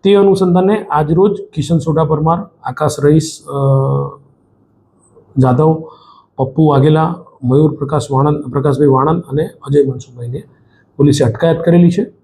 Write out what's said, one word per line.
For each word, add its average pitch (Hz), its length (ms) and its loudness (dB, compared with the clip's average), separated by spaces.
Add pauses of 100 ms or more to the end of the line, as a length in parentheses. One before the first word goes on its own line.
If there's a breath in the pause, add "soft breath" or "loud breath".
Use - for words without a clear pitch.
તે 196 120 4
અનુસંધાને 190 680 2
આજરોજ 160 520 0 (160)
કિશન 156 240 -2
સોઢા 160 260 0
પરમાર, 156 460 -2 (140)
આકાશ 143 400 -4
રઈસ, 151 440 0
અ, 139 80 -10 (1800)
જાદવ, 156 520 2 (480 loud breath)
પપ્પુ 135 300 0
વાઘેલા, 156 480 2 (280)
મયુર 143 320 2
પ્રકાશ 143 360 -6
વાણંદ, 147 320 0
પ્રકાશભાઈ 135 440 0
વાણંદ 147 360 0
અને 151 220 -4
અજય 139 380 -2
મનસુખભાઈને 123 600 -8 (540 soft breath)
પોલીસે 139 260 2
અટકાયત 160 380 -2
કરેલી 175 300 4
છે 208 100 -2 (220)